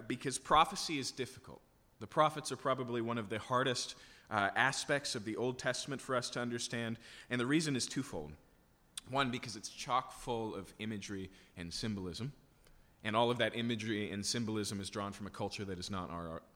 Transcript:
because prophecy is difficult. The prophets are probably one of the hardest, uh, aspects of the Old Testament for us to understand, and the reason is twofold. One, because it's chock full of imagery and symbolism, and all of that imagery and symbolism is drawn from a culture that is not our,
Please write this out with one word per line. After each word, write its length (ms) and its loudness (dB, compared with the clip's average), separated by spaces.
because 320 -2
prophecy 600 4
is 120 -2
difficult. 500 -8
The 80 -10
prophets 460 4
are 40 -2
probably 440 0
one 180 0
of 100 -4
the 100 0
hardest, 560 2
uh, 240 4
aspects 600 2
of 100 -4
the 120 -2
Old 220 0
Testament 420 -2
for 140 -2
us 160 0
to 100 -4
understand, 580 -2
and 100 0
the 60 4
reason 280 4
is 120 0
twofold. 460 -4
One, 220 2
because 260 -6
it's 120 -10
chock 440 0
full 420 -4
of 240 -8
imagery 520 -4
and 160 -8
symbolism, 600 -4
and 140 0
all 140 6
of 80 2
that 180 4
imagery 540 0
and 140 -2
symbolism 560 0
is 100 -6
drawn 220 -2
from 140 -8
a 40 -8
culture 340 -4
that 140 -4
is 120 -6
not 200 -2
our, 320 -6